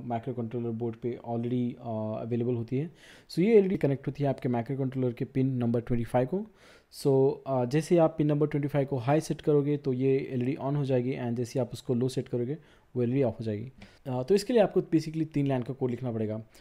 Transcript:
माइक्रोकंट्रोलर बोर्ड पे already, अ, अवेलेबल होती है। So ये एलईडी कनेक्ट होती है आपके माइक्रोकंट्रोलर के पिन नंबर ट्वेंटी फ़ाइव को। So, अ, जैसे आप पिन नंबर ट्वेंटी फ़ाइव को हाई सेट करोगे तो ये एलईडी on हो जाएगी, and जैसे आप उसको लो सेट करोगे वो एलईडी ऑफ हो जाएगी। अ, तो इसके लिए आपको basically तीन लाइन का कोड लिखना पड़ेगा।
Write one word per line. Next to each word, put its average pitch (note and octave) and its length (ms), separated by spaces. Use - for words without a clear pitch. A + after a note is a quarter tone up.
माइक्रोकंट्रोलर A#2 640
बोर्ड A2+ 260
पे A#2 220
already, A#2+ 460
अ, A2 460
अवेलेबल A#2+ 340
होती A#2 240
है। E3 120
So - 80
ये G#3+ 200
एलईडी F#3+ 180
कनेक्ट C#3 300
होती C#3+ 160
है C#3 60
आपके C3 200
माइक्रोकंट्रोलर B2+ 640
के B2+ 120
पिन C3+ 260
नंबर A#2+ 300
ट्वेंटी A#2 240
फ़ाइव B2+ 220
को। G3 200
So, C3+ 440
अ, C3 180
जैसे D#3+ 340
आप D#3+ 200
पिन D3+ 80
नंबर D3 200
ट्वेंटी D3 220
फ़ाइव C#3 180
को C#3 100
हाई C#3 240
सेट D3+ 200
करोगे D3 360
तो C#3 160
ये C3+ 380
एलईडी B2+ 240
on C#3+ 220
हो C#3+ 80
जाएगी, C3 320
and A#2+ 160
जैसे A#2+ 260
आप A#2+ 140
उसको B2+ 220
लो B2 140
सेट C3 200
करोगे B2+ 300
वो B2 60
एलईडी B2+ 200
ऑफ A#2 180
हो A2 40
जाएगी। A2 280
अ, B2+ 160
तो D#3 120
इसके G3+ 180
लिए A3+ 100
आपको F#3 180
basically D#3 520
तीन C#3+ 140
लाइन C3 160
का B2+ 120
कोड B2+ 160
लिखना A#2+ 220
पड़ेगा। A2 300